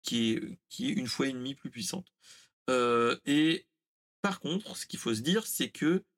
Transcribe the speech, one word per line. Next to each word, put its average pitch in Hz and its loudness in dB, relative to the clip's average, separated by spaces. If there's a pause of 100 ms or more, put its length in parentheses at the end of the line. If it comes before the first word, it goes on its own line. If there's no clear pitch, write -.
qui 113 0
est, - -4 (100)
qui 127 -6
est 151 0
une 127 -2
fois 135 -2
et 135 -4
demie 131 -8
plus - -14
puissante. - -8 (560)
Euh, 120 4
et 156 2 (560)
par 196 -2
contre, 175 -4
ce - -10
qu'il - -10
faut 117 0
se 110 -2
dire, 185 2
c'est - -4
que 165 2 (140)